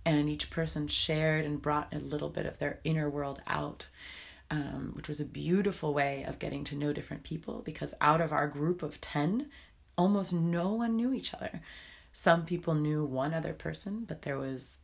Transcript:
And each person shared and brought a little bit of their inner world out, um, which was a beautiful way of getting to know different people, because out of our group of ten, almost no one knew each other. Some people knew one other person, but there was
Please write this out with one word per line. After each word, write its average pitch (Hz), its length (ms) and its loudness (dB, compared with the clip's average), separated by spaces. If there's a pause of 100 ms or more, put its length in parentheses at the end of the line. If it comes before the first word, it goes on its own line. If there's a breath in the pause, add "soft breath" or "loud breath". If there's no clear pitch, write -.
And 151 280 6
each 151 180 -2
person 160 400 0
shared 156 560 4
and 147 160 -2
brought 147 320 0
a 151 60 -4
little 147 320 -4
bit - 160 -2
of - 120 -6
their 143 260 -2
inner 156 260 2
world 139 360 -4
out, - 420 -4 (640 loud breath)
um, 139 440 -4
which - 140 -10
was 151 120 -2
a 147 40 -2
beautiful 160 720 0
way 139 300 2
of - 140 -8
getting 143 260 -4
to 147 100 -8
know 147 180 0
different - 300 -6
people, - 420 -6
because 147 360 -6
out 156 200 8
of 156 120 2
our 143 160 4
group 151 340 0
of - 180 -6
ten, 185 480 0 (480 loud breath)
almost 190 360 4
no 170 400 2
one 226 240 0
knew 247 160 2
each - 200 -4
other. - 280 -6 (520 loud breath)
Some 170 320 6
people 170 300 0
knew 151 300 2
one 135 280 0
other 160 200 -2
person, 196 520 -6
but 160 180 -8
there 139 160 -4
was 135 460 -2